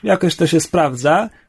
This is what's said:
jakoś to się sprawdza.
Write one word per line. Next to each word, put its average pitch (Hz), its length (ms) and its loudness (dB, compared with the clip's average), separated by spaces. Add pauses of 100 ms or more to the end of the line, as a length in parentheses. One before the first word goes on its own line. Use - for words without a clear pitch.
jakoś 185 340 0
to 165 100 0
się 156 140 2
sprawdza. 156 680 0 (200)